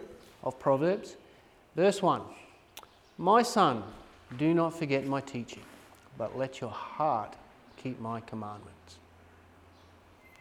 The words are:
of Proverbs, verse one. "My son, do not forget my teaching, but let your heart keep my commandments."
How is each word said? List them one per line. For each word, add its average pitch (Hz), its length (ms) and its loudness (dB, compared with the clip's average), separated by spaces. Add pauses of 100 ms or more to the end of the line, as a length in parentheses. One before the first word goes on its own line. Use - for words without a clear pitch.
(440)
of - 160 -4
Proverbs, 156 560 2 (600)
verse 190 240 4
one. 143 220 4 (960)
"My 202 240 6
son, 160 420 4 (540)
do 156 160 4
not 165 240 2
forget 139 300 0
my 135 140 -2
teaching, - 420 -10 (520)
but 113 220 -6
let 131 240 -4
your 120 80 -6
heart 120 680 -4 (420)
keep 123 220 -8
my 113 200 -6
commandments." 104 800 -14 (1400)